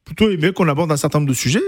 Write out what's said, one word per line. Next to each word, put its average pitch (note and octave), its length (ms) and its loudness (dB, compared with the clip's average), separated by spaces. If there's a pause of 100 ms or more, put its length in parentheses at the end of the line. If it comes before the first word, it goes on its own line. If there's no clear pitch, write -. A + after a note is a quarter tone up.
plutôt G#3+ 240 0
aimé F3+ 240 0
qu'on F#3 140 0
aborde D#3 240 0
un D3 60 2
certain D3+ 220 -2
nombre D3 100 0
de B2+ 60 0
sujets, D3+ 320 -2